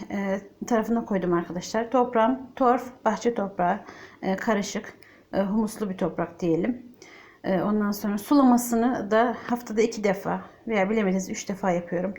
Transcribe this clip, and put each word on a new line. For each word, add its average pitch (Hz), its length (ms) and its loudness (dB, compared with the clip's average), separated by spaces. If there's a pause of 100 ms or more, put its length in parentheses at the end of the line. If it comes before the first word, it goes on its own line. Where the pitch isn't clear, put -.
(120)
e, 196 280 -2 (280)
tarafına 226 380 0
koydum 180 280 0
arkadaşlar. 180 580 -2
Toprağım 247 480 2 (160)
torf, 254 280 4 (220)
bahçe 220 280 2
toprağı, 190 460 -2 (420)
e, 196 140 -2
karışık, 202 580 -2 (400)
e, 190 80 2
humuslu 214 480 -2
bir 185 80 -6
toprak 170 420 -4
diyelim. 180 460 0 (580)
E, 185 180 2
ondan 208 300 0
sonra 208 260 -2
sulamasını 240 960 4
da 226 240 4 (120)
haftada 233 340 -2
iki 226 220 0
defa 190 380 -2 (260)
veya 202 220 2
bilemediniz 190 400 0
üç - 200 -8
defa 190 220 0
yapıyorum. 175 480 -2